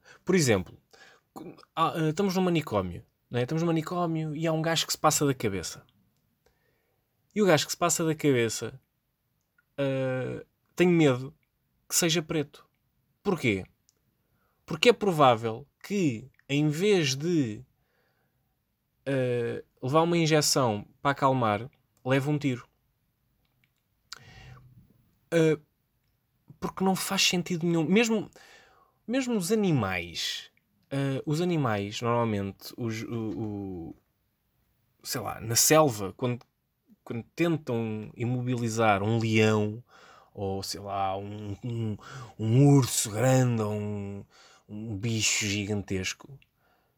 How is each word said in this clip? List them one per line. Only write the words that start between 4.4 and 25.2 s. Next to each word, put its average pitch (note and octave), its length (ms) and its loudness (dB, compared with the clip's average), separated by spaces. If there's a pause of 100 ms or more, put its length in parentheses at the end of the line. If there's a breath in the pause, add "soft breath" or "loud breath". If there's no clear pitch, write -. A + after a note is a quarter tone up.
há E3 40 0
um D#3+ 120 -2
gajo D#3+ 240 -2
que - 60 -4
se - 40 -6
passa D3 300 2
da C#3 80 2
cabeça. F#2+ 500 -6 (1500)
E G#3 60 2
o G#3 40 4
gajo D#3+ 220 4
que - 40 -8
se - 60 -8
passa F3 260 0
da D#3+ 120 0
cabeça, B2 640 0 (960)
ah, C3 680 -2 (320)
tenho F3+ 160 4
medo C#3 440 4 (520)
que - 80 -4
seja E3 280 2
preto. D#3 440 -6 (540)
Porquê? A#2+ 420 0 (1040)
Porque E3+ 240 2
é A#3+ 40 6
provável C3+ 760 2 (160)
que, C#3 480 -2 (180)
em D3 180 2
vez D#3+ 480 2
de, C#3 480 -2 (1400)
ah, B2 580 -2 (200)
levar C#3 180 4
uma E3+ 160 2
injeção D3 640 2 (160)
para C#3+ 120 0
acalmar, A#2+ 580 2 (360)
leve D#3 240 2
um D3+ 80 0
tiro. C3+ 280 -4 (2750 loud breath)